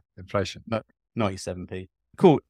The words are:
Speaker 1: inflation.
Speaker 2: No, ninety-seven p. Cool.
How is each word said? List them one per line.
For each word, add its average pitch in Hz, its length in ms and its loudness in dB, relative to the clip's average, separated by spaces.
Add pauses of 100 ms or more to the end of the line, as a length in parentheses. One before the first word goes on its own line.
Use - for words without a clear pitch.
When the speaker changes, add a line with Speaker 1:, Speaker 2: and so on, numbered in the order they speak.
(180)
Speaker 1:
inflation. 95 480 -6
Speaker 2:
No, 113 160 -4 (320)
ninety-seven 95 540 -4
p. 92 220 -12 (280)
Cool. 160 220 8 (100)